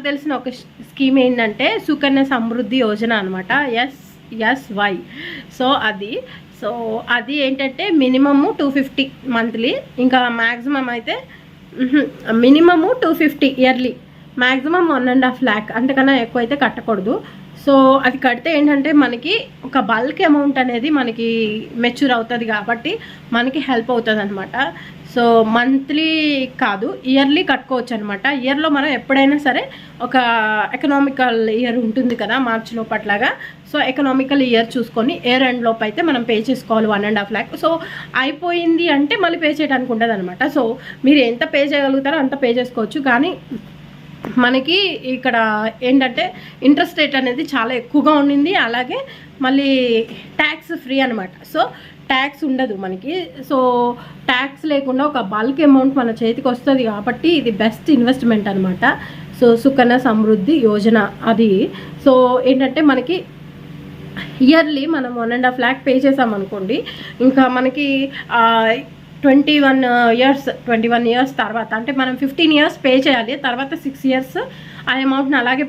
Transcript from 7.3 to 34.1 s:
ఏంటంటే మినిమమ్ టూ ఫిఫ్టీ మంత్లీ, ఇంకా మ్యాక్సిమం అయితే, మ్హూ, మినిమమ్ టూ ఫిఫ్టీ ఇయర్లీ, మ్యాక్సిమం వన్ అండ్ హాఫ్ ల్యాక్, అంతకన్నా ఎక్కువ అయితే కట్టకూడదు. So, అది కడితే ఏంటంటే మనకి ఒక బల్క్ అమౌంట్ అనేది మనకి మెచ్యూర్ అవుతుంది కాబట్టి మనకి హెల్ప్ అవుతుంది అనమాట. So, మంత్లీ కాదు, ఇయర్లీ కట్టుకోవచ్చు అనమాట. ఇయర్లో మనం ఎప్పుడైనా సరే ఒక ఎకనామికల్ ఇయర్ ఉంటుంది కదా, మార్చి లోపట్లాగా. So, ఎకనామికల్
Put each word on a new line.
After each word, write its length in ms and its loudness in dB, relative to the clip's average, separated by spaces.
ఏంటంటే 400 -4
మినిమమ్ 420 4
టూ 80 0
ఫిఫ్టీ 280 -2
మంత్లీ, 340 -2
ఇంకా 160 4
మ్యాక్సిమం 540 -2
అయితే, 200 -6
మ్హూ, 180 2
మినిమమ్ 400 6
టూ 40 2
ఫిఫ్టీ 260 2
ఇయర్లీ, 300 2
మ్యాక్సిమం 500 2
వన్ 220 0
అండ్ 140 4
హాఫ్ 200 -4
ల్యాక్, 300 -4
అంతకన్నా 360 2
ఎక్కువ 180 -4
అయితే 220 -2
కట్టకూడదు. 500 -2
So, 100 4
అది 160 0
కడితే 340 -2
ఏంటంటే 320 2
మనకి 280 -4
ఒక 120 -2
బల్క్ 360 -2
అమౌంట్ 360 2
అనేది 340 -2
మనకి 320 -2
మెచ్యూర్ 340 0
అవుతుంది 340 -4
కాబట్టి 400 -4
మనకి 240 -2
హెల్ప్ 260 -2
అవుతుంది 300 -2
అనమాట. 300 -8
So, 100 2
మంత్లీ 500 0
కాదు, 260 -2
ఇయర్లీ 400 4
కట్టుకోవచ్చు 460 -4
అనమాట. 280 -6
ఇయర్లో 340 0
మనం 120 0
ఎప్పుడైనా 380 2
సరే 160 0
ఒక 80 -4
ఎకనామికల్ 640 0
ఇయర్ 280 -2
ఉంటుంది 360 -2
కదా, 160 -2
మార్చి 320 -4
లోపట్లాగా. 500 -2
So, 60 -2
ఎకనామికల్ 600 0